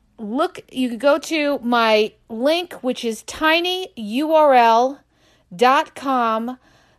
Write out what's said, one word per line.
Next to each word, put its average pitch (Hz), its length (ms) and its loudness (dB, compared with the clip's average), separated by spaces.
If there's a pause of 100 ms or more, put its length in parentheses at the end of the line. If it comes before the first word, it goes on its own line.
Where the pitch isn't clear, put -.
(180)
look, 240 420 -4 (140)
you 254 160 -2
can 233 80 -8
go 285 200 2
to 294 420 -4
my 220 520 2 (160)
link, 302 460 -2 (100)
which 247 220 -6
is 226 180 -6
tiny 349 720 -2
U 247 380 -4
R 302 200 6
L 240 460 4 (560)
dot 262 400 2
com 240 640 -4 (400)